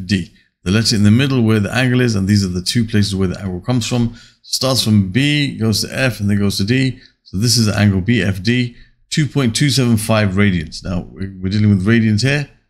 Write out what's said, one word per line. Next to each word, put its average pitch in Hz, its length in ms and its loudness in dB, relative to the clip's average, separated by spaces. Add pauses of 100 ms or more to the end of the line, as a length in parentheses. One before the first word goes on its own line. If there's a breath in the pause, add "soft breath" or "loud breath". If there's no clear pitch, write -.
D. 90 280 -2 (300 soft breath)
The 90 80 -2
letter 110 240 2
in 101 80 0
the 104 80 6
middle 131 320 2
where 110 160 2
the 101 160 -2
angle 123 260 2
is, 120 140 2
and 95 140 0
these 104 160 2
are 92 40 -2
the 90 140 -4
two 117 220 -2
places 101 320 0
where 95 100 0
the 87 140 -6
angle 92 200 -8
comes 123 280 -2
from. 117 280 -2 (260 loud breath)
Starts 131 420 -2
from 104 240 4
B, 139 480 0
goes 104 240 0
to - 180 -6
F, 131 220 -2
and 101 100 0
then 104 80 2
goes 101 200 -2
to 101 60 -2
D. 131 360 0 (240 loud breath)
So - 140 -10
this 117 180 0
is 117 100 2
the 110 100 0
angle 101 260 2
B 113 200 0
F 92 180 -2
D, 120 360 -2 (340 loud breath)
two 156 160 -2
point 123 300 -2
two 147 140 0
seven 120 260 2
five 107 360 0
radians. 92 520 -2
Now, 92 260 -6
we're, 95 300 -12
we're 92 80 -4
dealing 107 220 2
with 95 140 2
radians 110 380 2
here. 139 260 -2 (220)